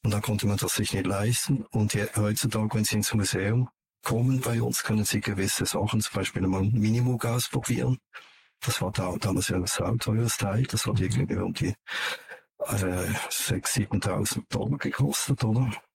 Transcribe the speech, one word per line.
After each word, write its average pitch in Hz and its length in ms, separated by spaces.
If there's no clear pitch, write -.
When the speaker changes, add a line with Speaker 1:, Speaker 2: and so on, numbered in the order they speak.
Speaker 1:
Und 107 80
dann 104 100
konnte 104 260
man 101 80
das 95 200
sich - 180
nicht 98 140
leisten. 110 580
Und 107 280
je-, 104 220
heutzutage, 107 600
wenn 107 100
sie - 100
ins 104 180
Museum 104 540
kommen 127 360
bei 117 220
uns, 120 220
können 107 200
sie 107 160
gewisse 104 460
Sachen, 104 340
zum - 140
Beispiel 95 340
mal 95 140
ein 101 100
Minimoog 120 540
ausprobieren. 123 720
Das - 200
war 95 120
da, 90 260
damals 95 300
ja 87 80
ein 90 80
sauteures 113 720
Teil. 107 260
Das - 220
hat - 140
Speaker 2:
Mhm. 90 40
Speaker 1:
irgendwie 107 320
um - 180
die, - 200
äh, 90 400
sechstausend, - 380
siebentausend - 840
Dollar 135 240
gekostet, - 680
oder? 117 280